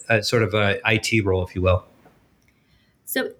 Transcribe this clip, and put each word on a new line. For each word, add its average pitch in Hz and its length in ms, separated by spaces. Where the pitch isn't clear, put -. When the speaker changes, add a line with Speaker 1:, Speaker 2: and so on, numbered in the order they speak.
Speaker 1:
a 110 140
sort 117 200
of 98 100
a 104 300
I 113 140
T 110 240
role, 92 240
if - 100
you 90 60
will? 92 240
Speaker 2:
So - 340